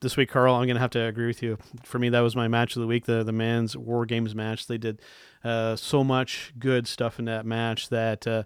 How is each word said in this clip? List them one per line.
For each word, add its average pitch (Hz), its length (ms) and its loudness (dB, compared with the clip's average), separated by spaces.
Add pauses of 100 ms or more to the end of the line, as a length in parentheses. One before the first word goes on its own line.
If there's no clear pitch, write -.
this 131 160 -4
week, 135 140 2
Carl, 127 240 6
I'm 123 120 2
gonna 123 140 2
have 127 100 0
to 117 140 0
agree 117 220 -2
with 120 160 -4
you. 113 160 -2 (240)
For - 160 -8
me, 123 120 2
that 120 100 6
was 117 160 4
my 117 120 2
match 117 280 2
of 123 40 -4
the 113 60 -2
week, 117 200 0
the, 113 180 2
the 110 80 -2
men's 113 440 0
War 117 300 -2
Games 113 280 -2
match. 110 320 -6
They 117 120 -4
did, 110 220 -4 (440)
uh, 113 320 0
so 139 280 2
much 131 540 0
good 123 280 2
stuff - 320 -4
in 120 80 -4
that 110 200 -4
match 113 420 -2
that, 113 380 0
uh, 113 200 0